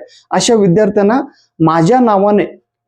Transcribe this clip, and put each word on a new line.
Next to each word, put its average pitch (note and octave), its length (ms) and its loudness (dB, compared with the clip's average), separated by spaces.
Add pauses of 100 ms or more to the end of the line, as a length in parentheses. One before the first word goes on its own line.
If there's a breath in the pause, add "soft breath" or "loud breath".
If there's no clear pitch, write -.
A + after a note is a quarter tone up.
(300 loud breath)
अशा F#3+ 240 -2
विद्यार्थ्यांना G#3 680 0 (440 loud breath)
माझ्या E3 360 2
नावाने G#3 600 0 (260)